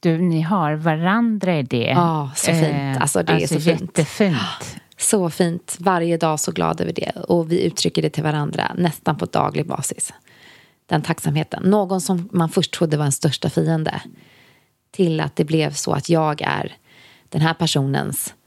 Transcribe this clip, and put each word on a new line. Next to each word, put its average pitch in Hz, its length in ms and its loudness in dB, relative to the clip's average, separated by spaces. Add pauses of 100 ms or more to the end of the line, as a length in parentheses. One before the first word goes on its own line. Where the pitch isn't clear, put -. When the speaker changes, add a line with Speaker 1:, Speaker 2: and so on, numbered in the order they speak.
Speaker 1:
du, 165 180 2
ni 165 220 2
har 160 340 2
varandra 180 840 2
i 139 40 0
det. 120 240 0
Speaker 2:
Ja, 156 500 2
så - 160 0
fint. 165 100 4 (120)
Speaker 1:
Eh, 139 280 -2
Speaker 2:
Alltså, 175 200 0
det 160 100 0
är 160 40 4
Speaker 1:
alltså, 165 180 0
Speaker 2:
så 160 60 0
fint. 165 200 2
Speaker 1:
jättefint. 165 960 -2 (220)
Speaker 2:
Så 180 320 2
fint. 170 500 -2
Varje 170 360 2
dag 156 240 0
så - 120 -4
glad 165 280 0
över 170 120 -2
det. - 180 -4 (180)
Och 165 240 2
vi 175 140 2
uttrycker 170 360 0
det 156 80 0
till 151 120 -4
varandra 151 560 -2
nästan 165 400 0
på - 80 -4
daglig 151 400 -2
basis. - 460 -6 (760)
Den 151 160 0
tacksamheten. 156 600 -2
Någon 190 380 2
som 180 320 0
man 170 160 2
först - 240 0
trodde 156 240 0
var 147 80 0
en 139 80 2
största - 380 -2
fiende. 160 500 0 (920)
Till 165 300 0
att 151 160 -4
det 170 80 2
blev 151 280 0
så - 200 -4
att - 160 -4
jag 156 340 2
är - 300 -2 (560)
den - 120 -2
här 160 140 4
personens 139 800 -2 (120)